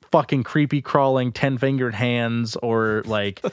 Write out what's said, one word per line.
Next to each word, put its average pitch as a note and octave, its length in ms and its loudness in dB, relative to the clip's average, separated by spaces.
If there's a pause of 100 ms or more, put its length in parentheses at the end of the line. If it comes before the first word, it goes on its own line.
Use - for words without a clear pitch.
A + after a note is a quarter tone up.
(100)
fucking C#3 320 2
creepy D3 400 0
crawling C3 500 2
ten-fingered C3+ 640 0
hands A#2 640 -2
or, A2+ 500 0
like, G2+ 360 -2 (100)